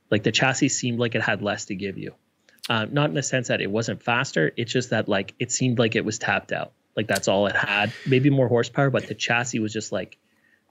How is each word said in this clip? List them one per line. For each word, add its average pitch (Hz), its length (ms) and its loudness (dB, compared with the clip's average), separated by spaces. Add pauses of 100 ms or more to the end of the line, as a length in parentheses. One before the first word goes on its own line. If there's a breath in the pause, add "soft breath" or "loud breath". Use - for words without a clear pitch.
(120)
Like, 107 120 4
the 117 80 2
chassis 131 380 2
seemed 120 280 -2
like 120 160 0
it 113 80 0
had 107 220 -2
less 104 220 -4
to 104 100 -8
give 95 240 -6
you. - 160 -10 (520 soft breath)
Uh, 110 240 -2
not 143 180 2
in 156 60 -4
the 139 60 -2
sense 127 280 -2
that 117 120 0
it 95 80 -2
wasn't 110 320 -2
faster. 139 560 0
It's 117 140 -4
just 123 180 0
that, 110 180 0
like, 98 300 -2
it 120 140 -4
seemed 123 260 0
like 117 180 2
it 98 80 2
was 110 140 -2
tapped - 340 -2
out. - 200 -4 (240)
Like, 107 120 -2
that's 98 200 -2
all 101 180 4
it 95 100 0
had. 104 380 0 (140)
Maybe 131 240 4
more 135 160 4
horsepower, 120 420 2
but 113 180 0
the - 60 -6
chassis 120 460 -2
was 107 120 -2
just, 107 200 -6
like, 92 260 -6 (540)